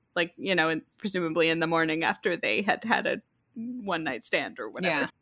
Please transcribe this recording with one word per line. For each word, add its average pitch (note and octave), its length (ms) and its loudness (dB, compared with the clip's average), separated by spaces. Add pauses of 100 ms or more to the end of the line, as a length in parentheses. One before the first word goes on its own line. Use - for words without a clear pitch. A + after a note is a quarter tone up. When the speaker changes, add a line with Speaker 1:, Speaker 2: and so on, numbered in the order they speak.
(140)
Speaker 1:
like, E3+ 220 0
you F#3+ 180 0
know, D#3+ 140 4
and D#3+ 140 0 (160)
presumably E3+ 500 0
in E3 120 2
the D#3+ 60 2
morning D#3+ 380 2
after F3+ 320 0
they G#2+ 240 0
had G3+ 240 0
had A3+ 220 0
a - 160 -2 (320)
one A3 500 -6
night C3 220 -6
stand C#3+ 340 -2
or A2 80 -8
whatever. D#3 320 0
Speaker 2:
Yeah. C3+ 60 0 (160)